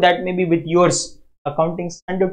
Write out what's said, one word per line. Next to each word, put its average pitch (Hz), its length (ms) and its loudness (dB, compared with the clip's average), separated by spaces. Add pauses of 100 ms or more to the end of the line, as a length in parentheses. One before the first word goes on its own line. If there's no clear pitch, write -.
that 180 220 2
may 185 140 -2
be 180 120 2
with 160 220 0
yours. 175 260 4 (460)
अकाउंटिंग 170 420 -4
स्टँडर्ड 185 440 -4